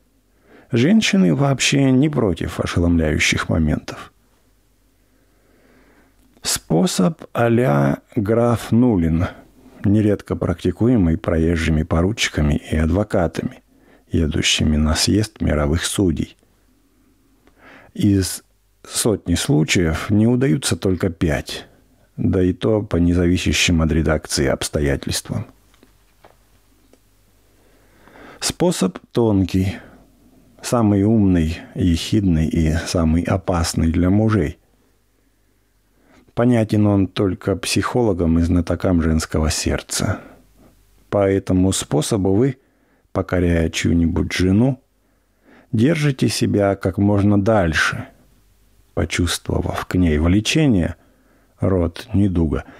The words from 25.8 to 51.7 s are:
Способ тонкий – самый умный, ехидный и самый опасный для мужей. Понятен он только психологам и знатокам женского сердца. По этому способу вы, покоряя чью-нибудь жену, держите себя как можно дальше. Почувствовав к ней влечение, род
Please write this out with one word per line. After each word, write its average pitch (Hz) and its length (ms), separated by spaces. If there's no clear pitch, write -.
Способ - 580
тонкий – 95 640
самый 104 380
умный, 92 560
ехидный 87 720
и 80 240
самый 82 520
опасный 85 680
для 87 180
мужей. 104 480
Понятен 110 540
он 98 200
только 95 480
психологам 90 840
и - 20
знатокам 87 600
женского 80 500
сердца. - 680
По 101 200
этому 95 440
способу 101 600
вы, 131 240
покоряя 87 580
чью-нибудь 85 640
жену, 107 500
держите 135 580
себя 101 460
как 92 220
можно 101 420
дальше. 95 680
Почувствовав - 920
к - 100
ней 85 220
влечение, 92 800
род 92 540